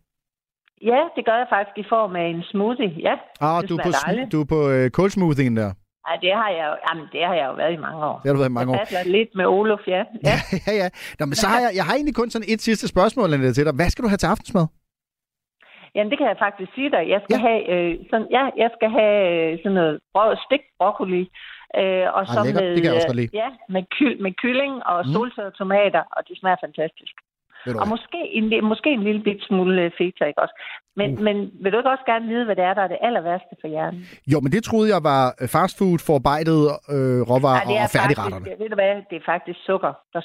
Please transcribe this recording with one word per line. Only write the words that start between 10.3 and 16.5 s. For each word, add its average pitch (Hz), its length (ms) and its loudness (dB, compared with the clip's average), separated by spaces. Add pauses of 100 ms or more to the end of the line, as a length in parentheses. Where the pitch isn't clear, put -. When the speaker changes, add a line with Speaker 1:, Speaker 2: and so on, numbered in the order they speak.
Speaker 2:
Ja, 214 60 2 (300)
ja, 202 60 0 (100)
ja. 180 60 0 (300)
Nå, 151 80 -2
men 143 160 -4
så 208 100 2
har 240 120 4
jeg, 233 140 2
jeg 185 60 2
har 185 100 0
egentlig 294 200 0
kun 233 160 0
sådan 214 240 -6
et 220 80 -4
sidste 220 260 0
spørgsmål, 196 460 2
Annette, 131 200 2
til 139 120 4
dig. 151 140 0
Hvad 175 100 2
skal - 140 -4
du 226 40 2
have 202 140 2
til 180 40 2
aftensmad? 175 400 0 (1300)
Speaker 1:
Jamen, 208 160 0
det 285 80 -2
kan 294 140 2
jeg 185 40 -4 (100)
faktisk 202 280 -6